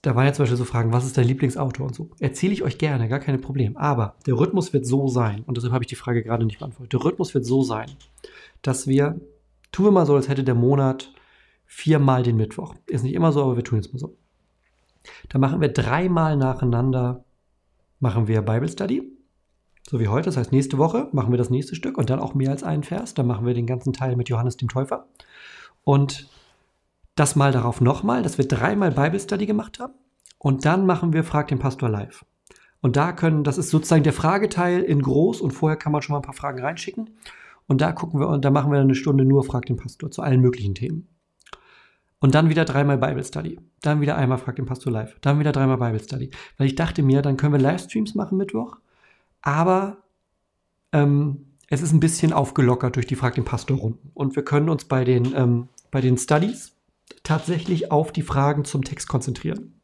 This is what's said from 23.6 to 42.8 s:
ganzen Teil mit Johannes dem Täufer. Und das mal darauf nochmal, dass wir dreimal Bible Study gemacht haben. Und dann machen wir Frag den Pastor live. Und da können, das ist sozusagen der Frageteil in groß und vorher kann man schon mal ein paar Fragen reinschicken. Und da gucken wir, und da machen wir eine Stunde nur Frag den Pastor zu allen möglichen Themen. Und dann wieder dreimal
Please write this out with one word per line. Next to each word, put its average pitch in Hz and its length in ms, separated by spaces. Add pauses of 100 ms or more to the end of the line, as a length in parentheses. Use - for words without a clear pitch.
ganzen 127 260
Teil 131 220
mit 123 140
Johannes 120 280
dem 120 120
Täufer. 131 400 (760)
Und 139 460 (880)
das 147 160
mal 139 180
darauf 120 280
nochmal, 202 420
dass 170 160
wir 135 80
dreimal 196 460
Bible 151 260
Study 202 280
gemacht 214 340
haben. 254 140 (440)
Und 135 260
dann 185 220
machen 170 260
wir 160 120
Frag 151 240
den 139 100
Pastor 131 300
live. 104 360 (560)
Und 127 160
da 160 160
können, 160 300
das 139 160
ist - 120
sozusagen 160 340
der 156 80
Frageteil 180 720
in 143 200
groß 147 380
und 139 100
vorher 156 260
kann 151 140
man 147 100
schon 147 120
mal 143 80
ein - 40
paar 139 100
Fragen 135 260
reinschicken. 165 500 (560)
Und 135 140
da 160 100
gucken 165 300
wir, - 80
und 139 160
da 139 60
machen 143 200
wir 143 80
eine 135 160
Stunde 135 300
nur 135 180
Frag 123 240
den 120 100
Pastor - 360
zu - 100
allen 131 180
möglichen 107 360
Themen. 160 320 (1120)
Und 135 140
dann 160 160
wieder 160 140
dreimal 143 340